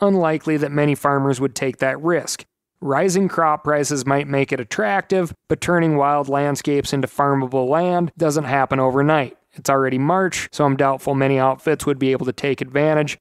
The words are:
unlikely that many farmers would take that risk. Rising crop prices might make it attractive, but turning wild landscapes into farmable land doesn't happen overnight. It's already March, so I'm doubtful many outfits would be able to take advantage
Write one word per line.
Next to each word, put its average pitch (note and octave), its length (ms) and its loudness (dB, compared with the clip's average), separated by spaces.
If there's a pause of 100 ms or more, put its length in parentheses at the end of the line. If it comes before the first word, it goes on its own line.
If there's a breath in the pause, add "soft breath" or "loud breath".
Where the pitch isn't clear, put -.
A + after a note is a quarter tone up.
unlikely D#3+ 560 0
that C#3+ 140 -2
many D3 220 0
farmers C#3 460 0
would C3 160 -2
take C3 220 -4
that C3+ 240 -2
risk. D#3 440 -4 (340)
Rising F3+ 480 0
crop D#3 360 0
prices D3 420 0
might C#3 220 0
make C#3 240 0
it C3+ 80 -2
attractive, F#3+ 760 -2 (140)
but D3+ 140 -4
turning E3 360 2
wild C#3+ 320 2
landscapes C#3+ 640 -2
into C3 140 -2
farmable C3+ 600 0
land F3 500 0
doesn't D#3 260 0
happen C3+ 360 0
overnight. C3+ 560 2 (180)
It's - 160 -4
already C3 280 2
March, F3 540 -2
so D3 140 0
I'm C#3 100 2
doubtful C3+ 400 0
many C3+ 240 2
outfits C3+ 480 0
would C#3+ 100 0
be C3 140 0
able B2+ 160 -2
to B2+ 60 -4
take C#3 280 -4
advantage D3 600 0